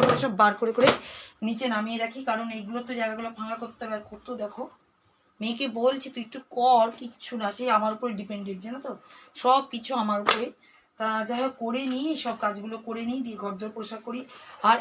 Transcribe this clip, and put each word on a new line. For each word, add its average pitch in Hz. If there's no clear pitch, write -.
সব 240
বার 208
করে 226
করে 240
নিচে 226
নামিয়ে 220
রাখি, 233
কারণ 233
এইগুলো 220
তো 247
জায়গাগুলো 226
ফাঁকা 220
করতে 233
হবে। 220
আর 208
কত -
দেখো, 240
মেয়েকে 233
বলছি 254
তুই 240
একটু 262
কর, 240
কিচ্ছু -
না, 208
সে 247
আমার 214
উপরে 226
ডিপেন্ডেন্ট, 196
জানো 233
তো, 254
সব 262
কিছু 240
আমার 208
উপরে। 214
তা 220
যাই 240
হোক 262
করে 233
নিই, 269
সব 233
কাজগুলো 208
করে 226
নিই, 254
দিয়ে 226
ঘরদোর 202
পরিষ্কার 220
করি। 247
আর 226